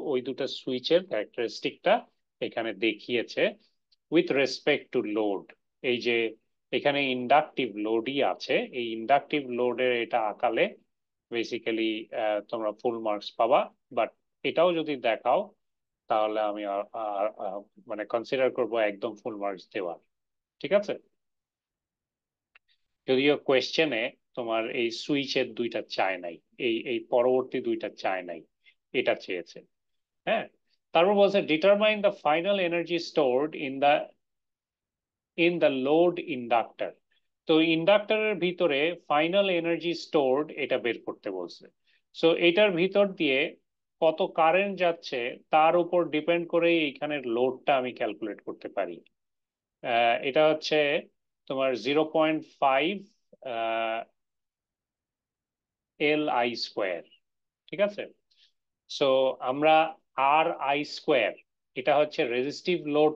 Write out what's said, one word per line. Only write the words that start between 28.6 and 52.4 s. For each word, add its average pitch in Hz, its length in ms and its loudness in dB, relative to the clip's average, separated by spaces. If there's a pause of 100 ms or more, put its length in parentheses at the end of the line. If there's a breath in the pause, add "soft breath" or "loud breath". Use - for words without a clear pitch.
এটা 113 160 2 (100)
চেয়েছে। 90 340 -10 (680)
হ্যাঁ, 196 180 -2 (480)
তারপর 180 300 4
বলছে 196 160 4 (140)
determine 202 540 4
the 185 80 2 (100)
final 170 320 2 (120)
energy 170 300 -2 (100)
stored 143 440 2 (140)
in 131 60 -6 (120)
the, 143 100 6 (1400)
in 175 140 4 (100)
the 147 80 6 (160)
load 170 280 4 (220)
inductor। 117 560 -2 (560)
তো 165 60 4 (220)
ইন্ডাক্টরের 208 580 2 (100)
ভিতরে 175 360 0 (280)
ফাইনাল 170 380 2 (120)
এনার্জি 165 340 -2 (120)
স্টোরড 143 420 2 (180)
এটা 127 200 0
বের 117 220 -2
করতে - 220 -10 (100)
বলছে। 87 260 -12 (560)
So 165 60 2 (220)
এটার 202 220 4 (100)
ভিতর 196 260 2 (140)
দিয়ে 135 180 2 (640)
কত 160 160 2 (200)
কারেন্ট 185 440 2
যাচ্ছে 170 380 -2 (320)
তার 160 300 6
উপর 175 180 0 (140)
ডিপেন্ড 170 380 0
করেই 170 340 4
এইখানের 147 360 -6 (140)
লোডটা 127 440 0
আমি 127 180 -4
ক্যালকুলেট 104 480 -6
করতে 104 300 -12
পারি। 87 200 -4 (840)
আহ, 117 320 2 (140)
এটা 151 220 2
হচ্ছে 156 280 0 (720)
তোমার 135 220 -2 (140)
জিরো 143 180 2 (120)
পয়েন্ট 156 260 2 (200)